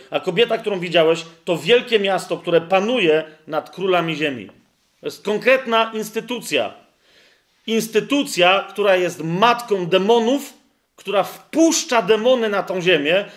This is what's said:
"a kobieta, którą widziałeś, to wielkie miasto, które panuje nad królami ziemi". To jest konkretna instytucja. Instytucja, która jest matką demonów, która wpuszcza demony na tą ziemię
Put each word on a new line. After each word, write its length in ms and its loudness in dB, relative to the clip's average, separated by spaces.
"a 100 -4
kobieta, 380 0
którą 220 -6
widziałeś, 440 2
to 140 -2
wielkie 400 2
miasto, 380 -2
które 240 2
panuje 640 2
nad 240 -6
królami 460 -2
ziemi". 300 -4
To 60 -12
jest 180 -12
konkretna 680 0
instytucja. 800 -6
Instytucja, 1040 0
która 260 2
jest 280 -2
matką 600 0
demonów, 680 0
która 260 -2
wpuszcza 800 0
demony 460 2
na 140 -2
tą 180 -6
ziemię 440 2